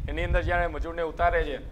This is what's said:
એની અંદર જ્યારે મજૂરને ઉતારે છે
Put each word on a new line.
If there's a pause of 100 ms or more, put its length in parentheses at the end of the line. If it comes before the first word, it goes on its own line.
એની
અંદર
જ્યારે
મજૂરને
ઉતારે
છે (140)